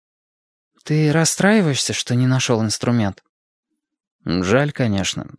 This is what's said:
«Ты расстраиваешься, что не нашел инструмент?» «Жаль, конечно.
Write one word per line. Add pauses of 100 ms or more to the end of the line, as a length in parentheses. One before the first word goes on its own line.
(840)
«Ты
расстраиваешься,
что
не
нашел
инструмент?» (1000)
«Жаль,
конечно. (100)